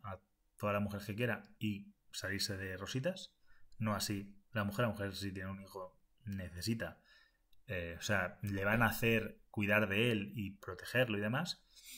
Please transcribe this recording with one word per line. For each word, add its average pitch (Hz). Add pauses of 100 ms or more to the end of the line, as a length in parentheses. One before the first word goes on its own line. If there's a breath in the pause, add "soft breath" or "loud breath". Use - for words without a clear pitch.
a 95 (380)
toda 104
la 104
mujer 101
que 104
quiera 110 (140)
y 104 (180)
salirse 95
de 95
rositas. 131 (460 soft breath)
No 110
así 98 (160)
la 104
mujer. 101
La 110
mujer, 98
si 95
tiene 95
un 98
hijo, 95 (260)
necesita, 92 (680 soft breath)
eh, 85
o -
sea, 95
le 98
van 113
a 110
hacer 110 (100)
cuidar 104
de 107
él 101
y 101
protegerlo 107
y 101
demás. 127 (320 loud breath)